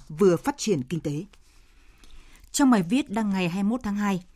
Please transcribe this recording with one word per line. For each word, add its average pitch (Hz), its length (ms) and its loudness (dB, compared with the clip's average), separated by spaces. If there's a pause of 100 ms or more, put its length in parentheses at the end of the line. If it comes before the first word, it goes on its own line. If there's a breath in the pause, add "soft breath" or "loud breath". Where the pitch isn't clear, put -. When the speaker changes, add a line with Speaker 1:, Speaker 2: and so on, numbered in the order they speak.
Speaker 1:
vừa 170 280 4
phát 277 200 -4
triển 180 260 -2
kinh 160 160 -6
tế. 151 260 -8 (1300 soft breath)
Speaker 2:
Trong 269 200 6
bài 208 180 6
viết 262 200 0
đăng 214 200 -2
ngày 190 200 0
hai 190 140 -4
mươi 196 60 0
mốt 247 140 -2
tháng 202 120 -4
hai, 202 280 -2 (120 soft breath)